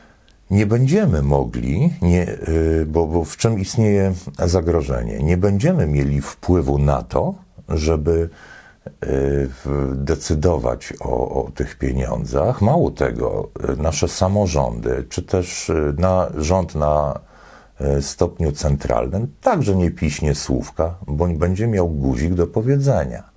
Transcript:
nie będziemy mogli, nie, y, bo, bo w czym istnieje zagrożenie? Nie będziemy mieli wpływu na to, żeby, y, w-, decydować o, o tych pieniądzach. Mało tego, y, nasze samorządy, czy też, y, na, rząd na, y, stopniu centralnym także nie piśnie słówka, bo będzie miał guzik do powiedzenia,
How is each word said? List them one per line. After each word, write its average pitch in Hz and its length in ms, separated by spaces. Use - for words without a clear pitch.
nie 101 140
będziemy 131 560
mogli, 69 800
nie, 87 260
y, 80 580
bo, 78 220
bo 82 160
w - 140
czym 113 220
istnieje 98 540
zagrożenie? 71 720
Nie 80 180
będziemy 101 500
mieli 71 340
wpływu 71 560
na 71 260
to, 151 320
żeby, 80 600
y, - 20
w-, 69 300
decydować 73 1040
o, 62 440
o - 80
tych - 260
pieniądzach. 64 840
Mało 117 300
tego, 58 580
y, 67 120
nasze 82 260
samorządy, 67 1000
czy - 120
też, - 480
y, 76 280
na, 92 400
rząd 87 380
na, 76 440
y, 71 40
stopniu 85 500
centralnym 71 760
także 135 340
nie 87 160
piśnie 76 440
słówka, 76 600
bo 76 200
będzie 90 400
miał 95 220
guzik 71 440
do 85 140
powiedzenia, 113 760